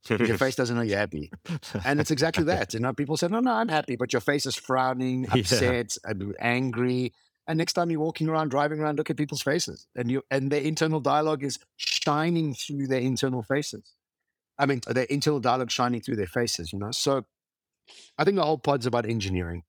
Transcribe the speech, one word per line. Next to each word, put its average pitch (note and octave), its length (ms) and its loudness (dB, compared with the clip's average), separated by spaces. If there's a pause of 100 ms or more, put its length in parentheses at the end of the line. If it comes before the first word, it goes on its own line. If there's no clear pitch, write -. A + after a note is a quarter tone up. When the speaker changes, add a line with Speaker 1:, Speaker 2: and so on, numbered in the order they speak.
Speaker 1:
'Cause A2 200 2
your A2+ 120 2
face C3 160 2
doesn't A#2+ 200 0
know A#2+ 80 0
you're G#2 140 0
happy." E2+ 340 -4 (540)
And C#3+ 160 2
it's - 100 0
exactly D#3+ 340 2
Speaker 2:
<laughs> C#3+ 80 2
Speaker 1:
that. E3 200 -2
You A2+ 80 -4
know, B2+ 140 0
people D3 240 -2
say, F3 100 0
"No, A3 120 0
no, B3 120 2
I'm A3+ 160 0
happy," D3 280 0
but A2+ 180 -2
your A#2+ 60 4
face C#3+ 260 0
is B2+ 100 -4
frowning, B2+ 680 0
Speaker 2:
<laughs> A2+ 100 -2
Yeah. B2+ 60 8
Speaker 1:
upset, A#2+ 640 0
and G2+ 360 -6
angry. B2 720 0 (340)
And D#3+ 120 -2
next E3+ 160 -2
time E3+ 160 2
you're D#3 100 0
walking D#3 280 0
around, D#3 200 0
driving D3 320 0
around, D3+ 160 0
look D#3 140 -2
at D#3+ 80 0
people's D3 240 -2
faces. C#3 520 -2
And A#2+ 160 -2
you, C3 200 0
and C3+ 200 2
their D3 120 2
internal D#3 380 0
dialogue D3 440 2
is C3+ 140 -4 (180)
shining D#3+ 760 0
through C#3 340 -6
their C3 120 2
internal B2+ 420 0
faces. - 520 -6 (640)
I C#3 80 4
mean, C3+ 220 2
their B2 160 2
internal C#3+ 360 0
dialogue B2 300 2
shining A#2+ 300 0
through A#2+ 160 -4
their G2+ 100 0
faces, A2+ 460 -2
you G2 80 -6
know? G#2 100 -6
So C3+ 340 0 (920)
I D#3 60 4
think G3+ 120 4
the E3+ 80 4
whole D3+ 140 2
pod's C3+ 280 2
about A#2 200 2
engineering F#2 640 -2